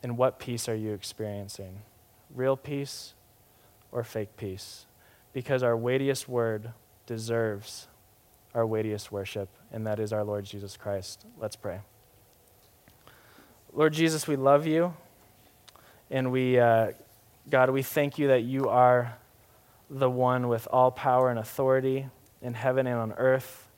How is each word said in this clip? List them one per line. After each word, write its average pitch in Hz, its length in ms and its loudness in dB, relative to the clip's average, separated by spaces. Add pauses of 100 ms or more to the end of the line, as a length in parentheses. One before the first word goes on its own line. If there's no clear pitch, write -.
And 120 160 -6
what 127 220 2
peace 120 280 -8
are 117 60 -4
you 107 200 -4
experiencing? 101 880 -12 (500)
Real 131 240 0
peace 139 560 -10 (800)
or 120 120 -4
fake 107 320 -8
peace? - 520 -12 (440)
Because 131 300 -2
our 117 160 2
weightiest 131 500 0
word 117 460 -2 (320)
deserves 113 840 -4 (680)
our 117 100 2
weightiest 110 460 -4
worship, 98 380 -8 (240)
and 110 120 -8
that 107 140 -2
is 107 140 -4
our 107 100 -2
Lord 104 220 -4
Jesus 101 320 -14
Christ. - 480 -8 (120)
Let's 107 200 -10
pray. 95 240 -10 (1900)
Lord 156 180 4
Jesus, 156 340 2
we 143 120 0
love 143 280 6
you, 165 280 2 (1160)
and 131 220 -2
we, 127 260 2
uh, 113 360 6 (560)
God, 131 220 6
we 135 120 0
thank 143 340 -2
you 143 120 2
that 127 140 6
you 131 260 -2
are 123 480 4 (720)
the 135 200 0
one 127 380 0
with 117 240 -2
all 127 200 6
power 127 380 2
and 120 80 -2
authority 131 680 0 (340)
in 123 120 -8
heaven 127 340 0
and 123 100 -2
on 113 200 -2
earth. 131 500 0 (100)